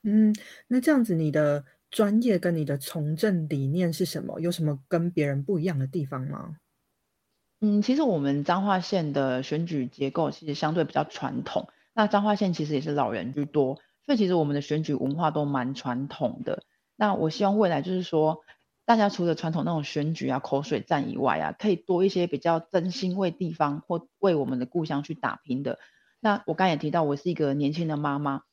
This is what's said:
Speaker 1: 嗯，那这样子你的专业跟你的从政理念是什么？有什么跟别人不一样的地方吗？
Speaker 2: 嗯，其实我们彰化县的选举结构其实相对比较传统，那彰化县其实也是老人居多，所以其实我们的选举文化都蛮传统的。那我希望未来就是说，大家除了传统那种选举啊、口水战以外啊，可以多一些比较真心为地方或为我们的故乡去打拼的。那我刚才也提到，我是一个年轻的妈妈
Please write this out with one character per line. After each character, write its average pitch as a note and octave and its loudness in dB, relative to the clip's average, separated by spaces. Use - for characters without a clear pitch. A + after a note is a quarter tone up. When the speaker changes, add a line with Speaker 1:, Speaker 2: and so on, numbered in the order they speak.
Speaker 1:
嗯， G#3+ 6
那 B3 2
这 C#4 4
样 C4+ 6
子 G#3 2
你 D#3 2
的 D3 2
专 G#3+ 4
业 G3+ 4
跟 F3 0
你 D#3 0
的 C#3+ -2
从 D3+ -4
政 F3 0
理 C#3 -2
念 E3+ 0
是 F3+ -2
什 - -6
么？ - -8
有 E3+ -2
什 E3+ -2
么 D3 0
跟 E3+ 0
别 D3+ 0
人 C#3 -2
不 F#3 -2
一 D3+ -2
样 E3+ -2
的 C3+ 0
地 D3 -4
方 C3+ -6
吗？ D#3 -10
Speaker 2:
嗯， G#3 4
其 B3+ 2
实 D4+ 2
我 A3+ 4
们 C#3+ 0
彰 F#3 0
化 F#3+ 2
县 E3+ -2
的 C3 0
选 D#3 -4
举 D3 -2
结 C3+ -4
构 D#3 0
其 D3 -12
实 D3 -4
相 D#3 -2
对 E3 2
比 - -4
较 D3 0
传 - -6
统， - -4
那 G#3+ 2
彰 G#3 2
化 G#3 4
县 F#3+ 0
其 D#3 -2
实 D3+ -2
也 C3+ 0
是 D3+ -4
老 C3+ 0
人 A2+ -4
居 C#3+ -2
多， C#3+ 0
所 C#4+ 0
以 B3 2
其 G#3 4
实 F3+ 2
我 E3 4
们 C#3+ 0
的 C#3+ -2
选 D3+ -2
举 D3+ -2
文 C#3 -2
化 D#3+ 0
都 D3+ 0
蛮 C3+ -2
传 C3 -4
统 - -4
的。 - -6
那 G#3 2
我 D#3+ 0
希 G3+ -2
望 G3+ 2
未 G3+ 4
来 D3+ 0
就 F3+ -4
是 F#3 -2
说， D#3+ 0
大 A#3 4
家 G#3 4
除 F3+ -2
了 E3+ 2
传 D#3+ -4
统 D#3 0
那 E3+ 0
种 D#3 -2
选 D#3 -2
举 C3+ -4
啊、 C3 0
口 C#3 -2
水 C#3 -2
战 D3 -2
以 - -8
外 A#2 2
啊， D#2 -4
可 G#3+ -2
以 F3+ 2
多 F3+ 0
一 F#3+ 4
些 F3 0
比 D3 -4
较 E3 2
真 F3+ -2
心 F3+ -4
为 F#3 0
地 E3 -4
方 D3 -2
或 E3+ -4
为 F#3 4
我 C#3+ 2
们 B2 -2
的 B2 -4
故 E3 -4
乡 D3+ -2
去 D3+ -8
打 - -4
拼 C3+ -4
的。 B2 -4
那 G3+ 0
我 D#3+ -2
刚 F#3+ 2
才 F3 4
也 D#3 2
提 D3+ -4
到， E3+ 2
我 C#3+ 0
是 F3 -4
一 - -2
个 D3 0
年 C#3+ 0
轻 E3 -2
的 D#3 -2
妈 D3 -2
妈 C#3 -4